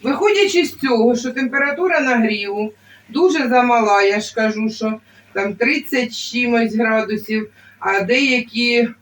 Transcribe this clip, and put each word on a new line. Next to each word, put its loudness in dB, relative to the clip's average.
виходячи 2
з -10
цього, 2
що -6
температура 0
нагріву -2
дуже 2
замала, 4
я 2
ж -10
кажу, 0
що -6
там -2
тридцять -2
з -10
чимось 0
градусів, -2
а -2
деякі 0